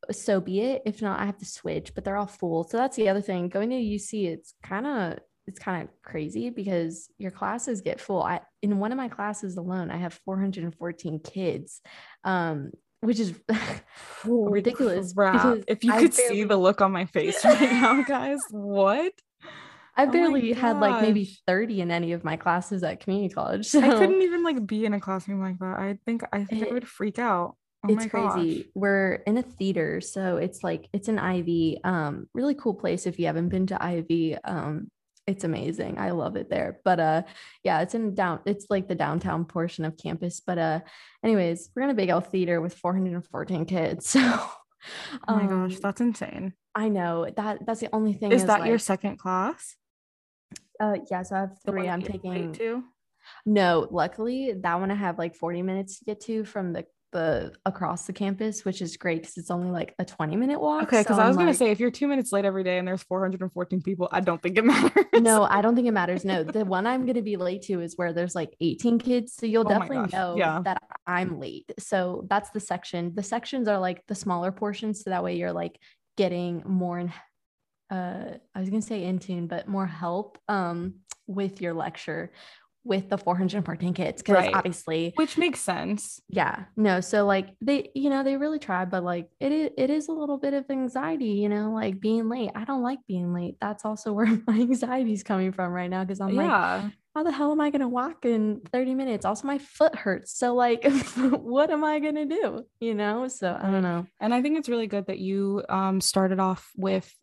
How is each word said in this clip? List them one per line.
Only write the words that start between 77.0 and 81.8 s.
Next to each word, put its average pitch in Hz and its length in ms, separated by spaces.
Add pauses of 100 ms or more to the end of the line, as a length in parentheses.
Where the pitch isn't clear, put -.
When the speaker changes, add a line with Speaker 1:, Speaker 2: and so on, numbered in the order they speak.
Speaker 1:
uh, 185 480 (160)
I 190 60
was 190 100
gonna 214 120
say 214 220
in 185 160
tune, 175 280
but 170 200
more 196 180
help, 175 520 (100)
um, 185 520 (280)
with 196 340
your 170 120
lecture 165 580 (520)